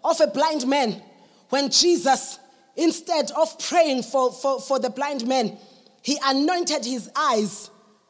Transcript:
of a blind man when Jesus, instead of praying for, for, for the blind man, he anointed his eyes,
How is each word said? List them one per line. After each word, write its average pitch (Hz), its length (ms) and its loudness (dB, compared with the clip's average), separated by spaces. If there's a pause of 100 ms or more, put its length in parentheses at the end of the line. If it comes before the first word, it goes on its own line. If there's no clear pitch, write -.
of 320 160 0
a 311 80 6
blind 294 400 -2
man 262 340 0 (480)
when 277 200 0
Jesus, - 720 2 (360)
instead 320 560 0
of 320 280 -2
praying 294 440 2
for, 254 280 0
for, 269 280 -2
for 269 200 -2
the 233 100 -2
blind 262 380 -4
man, 247 300 0 (440)
he 285 220 -2
anointed 294 600 0
his 240 320 -6
eyes, 240 540 0 (400)